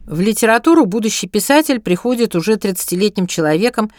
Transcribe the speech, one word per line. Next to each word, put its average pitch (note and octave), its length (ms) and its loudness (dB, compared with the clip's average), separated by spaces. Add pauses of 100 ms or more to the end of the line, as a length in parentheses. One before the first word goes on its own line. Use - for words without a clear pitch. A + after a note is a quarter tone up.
В D3+ 140 -6
литературу A#3 640 2
будущий G#3+ 400 -4
писатель C4+ 540 0
приходит A3+ 560 -2
уже F#3 200 0
тридцатилетним F#3+ 680 -2
человеком, F#3 720 0